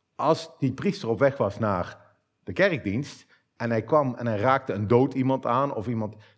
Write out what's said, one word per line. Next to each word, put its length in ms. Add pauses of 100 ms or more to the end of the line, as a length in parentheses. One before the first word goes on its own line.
(160)
Als 440
die 140
priester 360
op 100
weg 180
was 220
naar 560 (280)
de 100
kerkdienst 720 (300)
en 140
hij 140
kwam 320
en 120
hij 100
raakte 360
een 140
dood 260
iemand 320
aan 280
of 140
iemand, 280 (220)